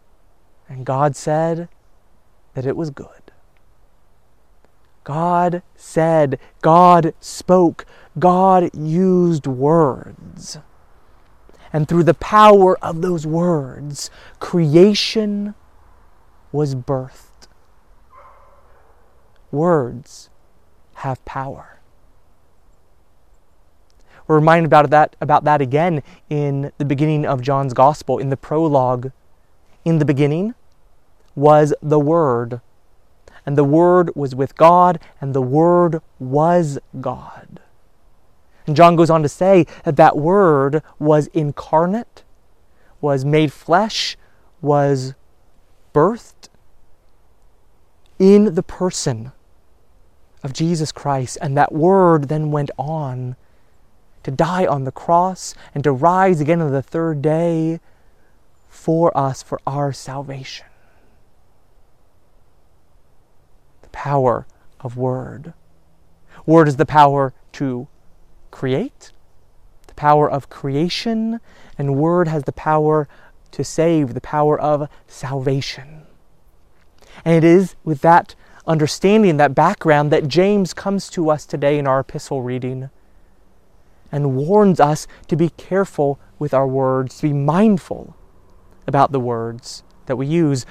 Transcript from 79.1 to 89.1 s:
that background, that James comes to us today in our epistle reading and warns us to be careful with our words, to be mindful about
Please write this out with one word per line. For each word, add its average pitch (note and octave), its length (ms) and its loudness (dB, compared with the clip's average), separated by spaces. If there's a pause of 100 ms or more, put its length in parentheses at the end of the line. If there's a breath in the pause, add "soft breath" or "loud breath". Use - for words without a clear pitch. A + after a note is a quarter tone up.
that C#3 180 2
background, D3+ 560 2
that D3+ 160 0
James F#3 480 0
comes G3 360 -6
to D#3+ 200 -2
us D3+ 160 -4
today D3 320 -2
in C#3 80 -4
our C3+ 140 0
epistle C#3 420 -10
reading B2+ 480 -8 (1200)
and C#3+ 240 -4
warns F#3 460 2
us D3 260 0 (220 soft breath)
to E3+ 80 -2
be E3 140 0
careful D#3+ 680 -4 (220 soft breath)
with D3 120 -6
our C3+ 140 2
words, C3 520 -2
to D3+ 100 -2
be D3 40 -2
mindful E3 840 -2 (680)
about C#3 280 0